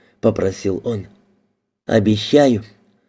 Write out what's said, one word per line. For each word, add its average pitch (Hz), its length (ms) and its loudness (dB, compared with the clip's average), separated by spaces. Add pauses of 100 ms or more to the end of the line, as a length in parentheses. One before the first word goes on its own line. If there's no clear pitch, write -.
(220)
попросил 98 640 -2
он. 104 240 -8 (800)
"Обещаю". 110 760 2 (460)